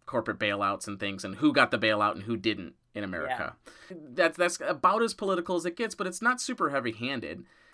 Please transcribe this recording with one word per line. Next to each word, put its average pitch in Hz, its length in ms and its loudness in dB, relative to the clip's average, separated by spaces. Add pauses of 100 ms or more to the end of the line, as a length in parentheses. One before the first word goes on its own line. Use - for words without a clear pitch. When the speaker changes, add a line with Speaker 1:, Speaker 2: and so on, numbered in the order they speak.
Speaker 1:
corporate 113 340 -2
bailouts 101 480 0
and 101 100 -6
things, 98 280 -6
and 98 100 -8
who 143 160 6
got 131 200 6
the 120 80 4
bailout 104 340 4
and 95 100 -10
who 113 140 -2
didn't 95 360 -2 (220)
in 104 80 -6
America. 90 520 -4 (340)
Speaker 2:
Yeah. 180 80 -14 (160)
Speaker 1:
That's, 165 240 2
that's 175 280 2
about 185 380 4
as 226 100 0
political 185 440 0
as 165 80 -2
it 175 100 -4
gets, 220 180 -4
but 190 140 -4
it's 185 140 -8
not 247 180 2
super 190 300 -2
heavy-handed. 120 720 -4 (300)